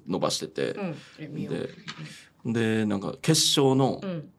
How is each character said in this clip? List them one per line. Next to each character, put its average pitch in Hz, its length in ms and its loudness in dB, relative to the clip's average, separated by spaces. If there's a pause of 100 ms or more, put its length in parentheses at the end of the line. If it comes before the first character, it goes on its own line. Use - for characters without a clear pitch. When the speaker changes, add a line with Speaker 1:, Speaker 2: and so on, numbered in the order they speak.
Speaker 1:
伸 - 120 0
ば - 120 0
し - 80 -4
て - 80 -8
て。 - 240 -2
Speaker 2:
う 208 100 -8
ん。 165 140 -6 (240)
え、 151 80 -12
見 196 180 -8
よ - 60 -8
う。 - 40 -4
Speaker 1:
で、 - 140 -6 (760)
Speaker 2:
う 120 40 -2
ん。 113 40 -2
Speaker 1:
で、 110 320 2
な 101 120 0
ん - 20 -2
か、 95 220 -6
決 156 200 4 (180)
勝 131 160 6
の 131 280 2
Speaker 2:
う - 20 -8
ん。 165 340 -6